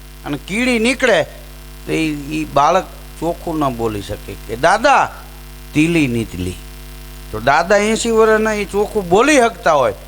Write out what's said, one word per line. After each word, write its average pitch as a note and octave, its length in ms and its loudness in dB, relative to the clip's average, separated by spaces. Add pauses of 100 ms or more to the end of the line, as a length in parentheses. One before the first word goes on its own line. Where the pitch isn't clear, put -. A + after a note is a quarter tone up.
(260)
અને C#3 120 -4 (100)
કીડી A#3+ 320 0
નીકળે A3+ 440 2 (640)
તો - 60 -6
ઈ, D#3 60 -2 (340)
ઈ D#3 140 -4
બાળક D3 380 2 (360)
ચોખ્ખું E3 400 -4
ન C#3+ 100 2
બોલી A2+ 320 -4
શકે G2+ 320 -10
કે, G#2 220 -10
"દાદા, G3+ 560 4 (600)
તીલી D#3+ 340 4
નીતલી." F#2 480 -4 (760)
તો G#2+ 80 -6
દાદા D#3+ 380 4
એંસી A3 340 2
વર્ષના A3 420 4
ઈ G#3 120 -2
ચોખ્ખું G3+ 440 -2
બોલી C4 280 6
શકતા A3+ 360 4
હોય B2 200 4 (140)